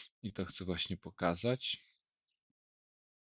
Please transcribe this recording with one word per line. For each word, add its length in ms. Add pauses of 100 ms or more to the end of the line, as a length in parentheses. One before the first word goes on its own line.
(240)
I 100
to 120
chcę 200
właśnie 320
pokazać. 800 (1600)